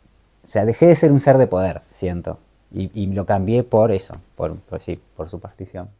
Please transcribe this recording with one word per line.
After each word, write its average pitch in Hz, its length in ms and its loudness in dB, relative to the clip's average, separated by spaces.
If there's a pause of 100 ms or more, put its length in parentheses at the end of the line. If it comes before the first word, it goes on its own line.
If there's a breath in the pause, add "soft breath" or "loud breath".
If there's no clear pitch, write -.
(460)
O - 40 -20
sea, 104 160 -2
dejé 113 220 2
de 170 80 8
ser 160 160 4
un 139 80 4
ser 135 180 4
de 127 100 6
poder, 90 340 -2 (100)
siento, 87 460 -8 (340)
y, 95 260 -8
y 101 100 -4
lo 98 180 -4
cambié 107 380 0
por 117 280 2
eso, - 240 -6 (220)
por, 82 200 -6
por, - 220 -14
sí, 87 220 -12 (160)
por 80 100 -10
superstición. 92 640 -16 (100)